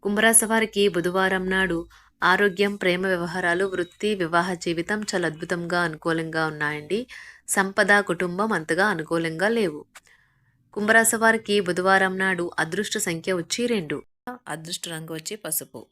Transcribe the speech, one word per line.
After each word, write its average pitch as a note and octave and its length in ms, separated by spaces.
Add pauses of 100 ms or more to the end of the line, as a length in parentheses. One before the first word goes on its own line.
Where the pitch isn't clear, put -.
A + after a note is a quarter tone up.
కుంభరాశి A3 420
వారికి A3 420
బుధవారం F#3 640
నాడు F#3 300 (420)
ఆరోగ్యం, G3 540
ప్రేమ F#3 320
వ్యవహారాలు, F3 580
వృత్తి, F#3 500
వివాహ F3 380
జీవితం F3 480
చాలా F#3+ 260
అద్భుతంగా, E3+ 540
అనుకూలంగా D#3+ 640
ఉన్నాయండి. D3+ 540 (500)
సంపద, G3+ 520
కుటుంబం F#3 520
అంతగా E3 340
అనుకూలంగా E3 600
లేవు. G3 320 (920)
కుంభరాశి A3 500
వారికి A3 360
బుధవారం F#3 580
నాడు F#3 300 (120)
అదృష్ట F3+ 380
సంఖ్య F#3 360
వచ్చి E3+ 340
రెండు, D#3 320 (480)
అదృష్ట D#3+ 420
రంగు D#3+ 240
వచ్చి D#3+ 220
పసుపు. - 560